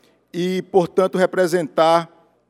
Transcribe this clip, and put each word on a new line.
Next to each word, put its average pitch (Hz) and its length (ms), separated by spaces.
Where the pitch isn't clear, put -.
e, 180 380
portanto, 185 480
representar 170 880